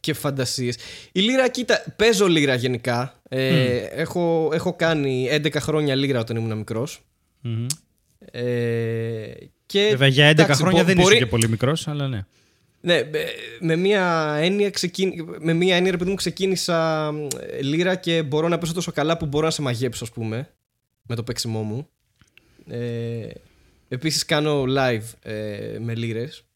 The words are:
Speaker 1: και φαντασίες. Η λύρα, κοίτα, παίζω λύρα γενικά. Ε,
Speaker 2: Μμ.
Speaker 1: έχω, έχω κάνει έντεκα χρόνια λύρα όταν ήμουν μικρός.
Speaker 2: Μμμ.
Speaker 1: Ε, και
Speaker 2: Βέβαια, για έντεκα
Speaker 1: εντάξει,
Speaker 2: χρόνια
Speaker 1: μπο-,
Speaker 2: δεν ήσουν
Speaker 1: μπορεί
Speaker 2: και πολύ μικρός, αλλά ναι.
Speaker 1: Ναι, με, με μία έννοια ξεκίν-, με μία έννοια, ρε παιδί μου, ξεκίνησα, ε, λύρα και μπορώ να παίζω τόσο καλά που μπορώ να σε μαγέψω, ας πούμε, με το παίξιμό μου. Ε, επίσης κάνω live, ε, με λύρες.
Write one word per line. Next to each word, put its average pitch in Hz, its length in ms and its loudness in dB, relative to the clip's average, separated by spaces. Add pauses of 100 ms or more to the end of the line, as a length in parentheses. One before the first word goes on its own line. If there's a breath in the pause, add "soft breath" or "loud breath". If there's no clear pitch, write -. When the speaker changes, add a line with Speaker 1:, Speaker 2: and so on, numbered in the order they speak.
Speaker 1:
και 160 140 -4
φαντασίες. 127 600 -4 (360 loud breath)
Η 180 80 0
λύρα, 254 280 2
κοίτα, 233 360 -2 (120)
παίζω 208 300 4
λύρα 147 280 4
γενικά. 123 760 -2
Ε, 131 240 0
Speaker 2:
Μμ. 123 480 0
Speaker 1:
έχω, 165 520 0
έχω 170 220 0
κάνει 139 560 0
έντεκα 147 300 0
χρόνια 151 340 0
λύρα 135 260 0
όταν 113 160 -4
ήμουν 113 220 -2
μικρός. 110 420 -6 (400)
Speaker 2:
Μμμ. 117 260 -4 (640)
Speaker 1:
Ε, 117 1000 -4 (340)
και 202 240 0
Speaker 2:
Βέβαια, 135 180 4
για 135 160 6
έντεκα 156 180 8
Speaker 1:
εντάξει, 143 200 6
Speaker 2:
χρόνια 185 180 6
Speaker 1:
μπο-, 175 60 6
Speaker 2:
δεν 185 100 6
ήσουν 180 120 8
Speaker 1:
μπορεί 226 100 8
Speaker 2:
και 123 80 4
πολύ 113 220 2
μικρός, 135 400 0
αλλά 147 200 -4
ναι. 110 160 -6 (560)
Speaker 1:
Ναι, 170 220 2 (100)
με, 156 120 -2 (360)
με 165 160 0
μία 175 640 2
έννοια 202 300 2
ξεκίν-, 185 420 -2 (280)
με 165 120 0
μία 180 240 2
έννοια, 185 140 2
ρε 175 60 0
παιδί 175 140 -2
μου, 196 60 -2
ξεκίνησα, 165 920 -2 (420)
ε, 127 120 -6
λύρα 170 320 0
και 165 280 -2
μπορώ 151 260 0
να 170 100 0
παίζω 165 140 -4
τόσο 170 200 -6
καλά 156 240 0
που 165 100 -6
μπορώ 147 180 0
να 160 60 2
σε - 120 -4
μαγέψω, 120 420 -2
ας 117 60 -10
πούμε, 113 380 -6 (540)
με 120 120 -8
το 113 80 -6
παίξιμό 113 400 -4
μου. 110 260 -6 (800)
Ε, 117 600 -6 (600)
επίσης 143 360 -2
κάνω 151 440 0
live, 123 640 -2
ε, 107 500 -8
με 117 140 -4
λύρες. 117 500 -6 (120)